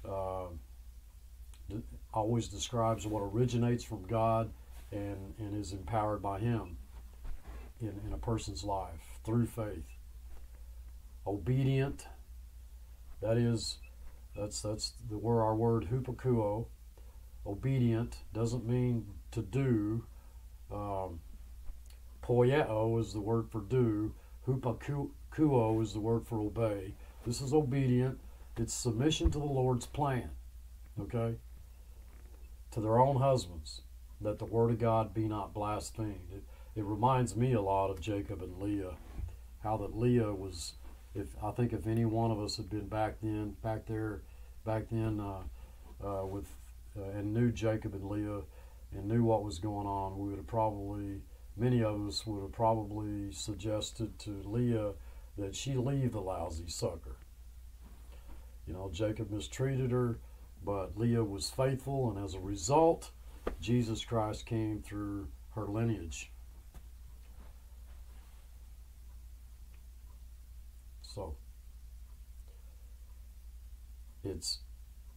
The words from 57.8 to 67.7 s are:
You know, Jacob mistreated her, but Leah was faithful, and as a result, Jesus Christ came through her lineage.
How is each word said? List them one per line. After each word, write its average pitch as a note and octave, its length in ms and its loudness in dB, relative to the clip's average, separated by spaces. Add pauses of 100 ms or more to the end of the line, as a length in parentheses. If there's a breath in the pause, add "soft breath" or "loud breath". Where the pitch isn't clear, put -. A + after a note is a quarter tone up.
You - 80 -6
know, F#2+ 180 -4
Jacob G#2+ 380 0
mistreated B2+ 600 0
her, A#2+ 280 4 (460 loud breath)
but G2 320 -2
Leah A#2 280 6
was G2 260 -2
faithful, C3 600 2
and G2+ 140 -2
as F#2+ 100 -4
a F#2 60 -4
result, C#3+ 720 6 (500 loud breath)
Jesus A#2 440 4
Christ G#2+ 420 0
came G#2+ 360 0
through G2+ 460 -4 (260)
her G#2+ 120 -2
lineage. G#2 640 0 (4000)